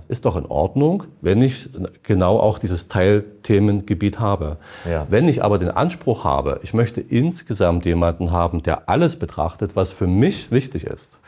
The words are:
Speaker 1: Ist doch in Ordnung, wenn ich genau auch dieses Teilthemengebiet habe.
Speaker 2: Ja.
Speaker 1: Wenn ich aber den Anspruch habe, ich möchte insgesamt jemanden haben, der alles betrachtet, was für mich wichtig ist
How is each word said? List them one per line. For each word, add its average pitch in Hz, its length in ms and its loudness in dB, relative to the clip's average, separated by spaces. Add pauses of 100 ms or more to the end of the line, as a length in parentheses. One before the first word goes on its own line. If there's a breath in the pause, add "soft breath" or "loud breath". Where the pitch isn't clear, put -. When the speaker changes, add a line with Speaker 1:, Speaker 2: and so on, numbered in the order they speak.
Speaker 1:
Ist - 160 -6
doch 90 120 0
in 78 100 -4
Ordnung, 139 580 0 (160)
wenn 98 220 4
ich 131 260 -2 (340)
genau 92 360 4
auch 104 200 2
dieses 90 300 -4
Teilthemengebiet 101 1300 0
habe. 90 360 -2 (340 loud breath)
Speaker 2:
Ja. 78 200 -2
Speaker 1:
Wenn 127 180 4
ich - 160 2
aber 101 140 2
den 87 120 0
Anspruch - 540 -2
habe, 69 380 0
ich - 100 -10
möchte 113 300 0
insgesamt 104 800 0
jemanden 85 480 0
haben, 85 300 0
der - 260 -4
alles 165 280 2
betrachtet, 87 600 -6
was 95 160 0
für 98 140 -4
mich 98 440 2
wichtig 113 360 -2
ist - 420 -14